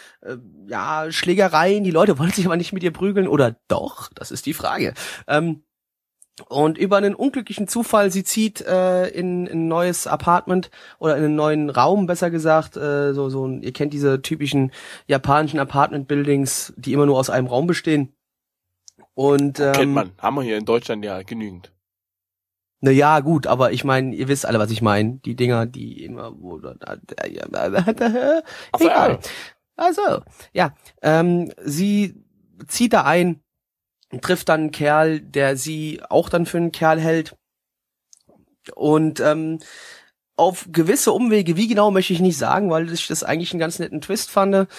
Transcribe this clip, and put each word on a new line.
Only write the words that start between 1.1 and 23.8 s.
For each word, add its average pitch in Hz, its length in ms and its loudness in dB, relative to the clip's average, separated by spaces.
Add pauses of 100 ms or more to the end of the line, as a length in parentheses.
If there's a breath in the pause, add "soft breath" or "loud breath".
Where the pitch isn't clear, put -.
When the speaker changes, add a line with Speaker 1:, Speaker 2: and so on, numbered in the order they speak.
Speaker 1:
Schlägereien. 185 720 2
Die 185 60 0
Leute 165 280 4
wollen 170 120 0
sich 190 140 0
aber 170 120 0
nicht 175 160 -6
mit 185 100 -8
ihr 175 80 0
prügeln. 190 360 0
Oder 127 280 2 (140)
doch? - 460 -6
Das - 160 -16
ist - 160 -10
die 139 60 -6
Frage. - 400 -4 (340 loud breath)
Ähm, 156 360 -2 (840)
und 156 280 0
über 196 200 2
einen 202 180 0
unglücklichen 220 540 -4
Zufall, 214 420 2
sie 190 140 -2
zieht, 220 360 -2
äh, 185 460 0
in, 180 400 -4
in 165 140 -4
ein 165 80 -2
neues 175 380 -2
Apartment 175 600 0 (300 loud breath)
oder 156 180 2
in 151 60 0
einen 151 120 2
neuen 151 340 0
Raum, 151 360 4
besser 175 240 0
gesagt, 160 460 2
äh, 143 380 -2
so, 139 160 -2
so 135 180 -4
ein, 131 160 -8
ihr 127 80 -8
kennt 147 220 -4
diese 139 280 0
typischen 139 500 -2 (360 loud breath)
japanischen 143 520 2
Apartment-Buildings, 143 1160 -2
die 127 160 -8
immer 143 140 4
nur 139 120 4
aus 131 120 0
einem 127 180 0
Raum 123 180 0
bestehen. 156 480 0 (1000)
Und, 143 440 2
ähm, 143 120 2
Speaker 2:
Kennt 139 220 2
man. 104 260 -2
Haben 113 160 -2
wir 143 80 -4
hier 110 140 -2
in 107 80 -6
Deutschland 117 380 -2
ja 95 200 -8
genügend. 101 480 -12 (1080)
Speaker 1:
Na 135 100 4
ja, 147 300 6
gut, 147 260 0
aber 123 240 2
ich 123 120 -4